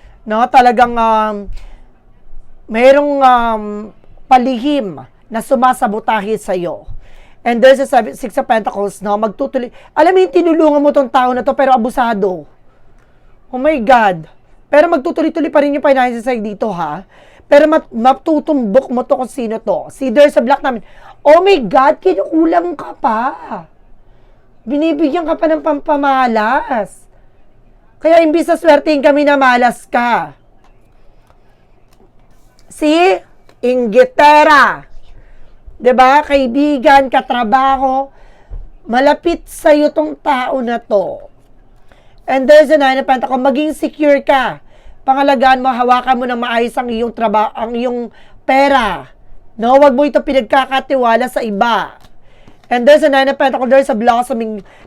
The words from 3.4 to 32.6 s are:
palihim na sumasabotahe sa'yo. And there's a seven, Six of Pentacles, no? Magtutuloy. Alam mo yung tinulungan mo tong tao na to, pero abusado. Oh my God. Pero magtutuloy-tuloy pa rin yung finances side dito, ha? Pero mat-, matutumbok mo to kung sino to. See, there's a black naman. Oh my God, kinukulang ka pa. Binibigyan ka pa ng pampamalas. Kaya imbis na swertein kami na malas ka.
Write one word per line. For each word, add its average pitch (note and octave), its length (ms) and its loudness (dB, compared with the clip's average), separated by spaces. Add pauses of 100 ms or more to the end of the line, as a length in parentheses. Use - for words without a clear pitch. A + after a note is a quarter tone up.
palihim B3 720 -4 (240)
na A3 160 -10
sumasabotahe A3 960 -4
sa'yo. F3 480 -8 (560)
And A#3 160 -2
there's C4 240 4
a C4+ 60 -4
seven, B3 260 -2
Six - 240 -14
of C4+ 80 -4
Pentacles, G3+ 560 -4
no? G3+ 160 -4
Magtutuloy. A#3+ 560 -6 (220)
Alam D#4+ 180 4
mo F#4+ 80 4
yung F4 120 -2
tinulungan D#4+ 440 2
mo C#4+ 160 2
tong C4+ 160 0
tao B3+ 240 0
na B3 80 -4
to, C#4 140 -2
pero C4+ 180 2
abusado. A3 720 -2 (1040)
Oh B3+ 80 -10
my C#4+ 240 0
God. G3+ 480 2 (400)
Pero D4 160 4
magtutuloy-tuloy D#4+ 640 -2
pa D4 160 2
rin C#4+ 80 -2
yung C#4+ 80 -4
finances B3+ 400 0
side A3+ 220 -6
dito, G#3+ 260 -6
ha? E3+ 320 -8 (480)
Pero D4 160 6
mat-, D#4 240 -2
matutumbok C4 1040 0
mo B3 80 -4
to C4+ 160 -2
kung B3+ 80 -6
sino A3 320 -8
to. D#3+ 320 -6
See, B3+ 240 -6
there's D4 240 4
a B3 60 0
black C4+ 180 0
naman. B3+ 240 -6 (400)
Oh D#4+ 160 6
my F#4+ 220 4
God, C4 340 2
kinukulang E4+ 800 -2
ka - 160 -16
pa. A3+ 280 -2 (1400)
Binibigyan D4+ 640 -2
ka D#4+ 80 -2
pa D#4 160 -2
ng D#4 80 0
pampamalas. C4+ 1500 -2 (880)
Kaya E4 240 4
imbis D#4 240 0
na E4+ 80 0
swertein D4+ 480 2
kami C#4+ 240 2
na C#4+ 80 4
malas B3 560 0
ka. A3 480 -2 (2250)